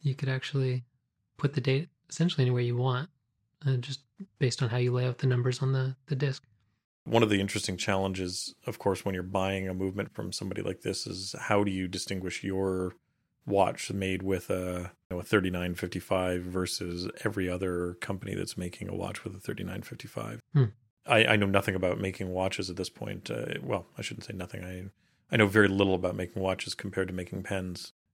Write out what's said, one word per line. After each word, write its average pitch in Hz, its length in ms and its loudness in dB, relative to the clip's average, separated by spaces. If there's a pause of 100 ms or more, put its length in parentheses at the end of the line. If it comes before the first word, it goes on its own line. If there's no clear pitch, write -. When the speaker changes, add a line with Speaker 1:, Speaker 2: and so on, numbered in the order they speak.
Speaker 1:
you 135 120 2
could 135 140 -4
actually 131 560 0 (540)
put 143 160 2
the 131 80 0
date 135 260 2 (220)
essentially 165 340 2
anywhere 123 200 4
you 120 120 2
want, 127 340 2 (560)
uh, 131 120 4
just 127 240 -6 (380)
based 127 220 0
on 123 60 2
how 113 80 -2
you 123 160 2
lay 123 140 2
out 127 140 -2
the 135 80 2
numbers 123 340 2
on 135 100 2
the, 131 240 0 (120)
the 139 100 -2
disc. 135 260 -2 (600)
Speaker 2:
One 113 180 6
of 107 60 10
the 101 100 6
interesting 98 380 0
challenges, 95 760 -2 (140)
of 110 100 -6
course, - 280 0
when 95 100 -2
you're 92 80 -4
buying 95 460 0
a 92 40 -2
movement 95 400 -2
from 101 200 -8
somebody 95 280 -6
like 95 200 -4
this - 260 -4
is 95 320 -8
how 104 240 4
do 101 80 2
you 95 160 -2
distinguish 92 560 -6
your 95 520 0 (520)
watch - 440 2
made 95 300 0
with 95 300 0
a, 90 400 -4 (180)
you 90 60 -4
know, 87 40 -4
a 92 40 -6
thirty-nine 90 500 2
fifty-five 90 680 -2
versus 90 680 -4 (160)
every 98 240 -2
other 90 460 -2
company 95 400 -6
that's 95 200 -6
making 90 320 -8
a 95 60 -6
watch 95 300 -6
with 98 100 -10
a 95 60 -14
thirty-nine 95 420 -8
fifty-five? 110 580 -10 (140)
Speaker 1:
Hmm. 135 120 6 (420)
Speaker 2:
I, 117 180 6
I 113 120 6
know 101 100 4
nothing 98 260 4
about 92 260 0
making 95 300 -4
watches 92 400 -2
at 87 60 -8
this 92 160 -6
point. 104 400 -10
Uh, - 320 -4
well, 110 240 -4 (100)
I 110 60 -6
shouldn't - 240 -10
say - 80 -10
nothing. 92 280 -10
I, 92 280 -10 (420)
I 120 40 6
know 107 100 10
very 101 200 8
little 98 280 4
about 90 200 0
making 92 240 -6
watches 95 360 -2
compared 95 320 -4
to 92 80 -8
making 92 260 -6
pens 92 520 -6 (200)